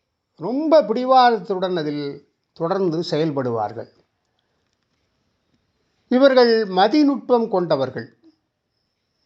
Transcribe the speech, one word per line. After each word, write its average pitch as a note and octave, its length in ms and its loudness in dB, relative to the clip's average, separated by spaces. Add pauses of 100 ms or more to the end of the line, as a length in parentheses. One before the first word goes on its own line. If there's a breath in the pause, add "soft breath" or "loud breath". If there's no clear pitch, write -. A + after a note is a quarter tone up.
(360)
ரொம்ப C#4+ 460 0
பிடிவாதத்துடன் A3 920 0
அதில் D3 520 -6 (240)
தொடர்ந்து E3+ 480 -2
செயல்படுவார்கள். B2 880 -4 (2250)
இவர்கள் B3 600 4
மதிநுட்பம் A#3 800 2
கொண்டவர்கள். C3+ 680 -4 (1080)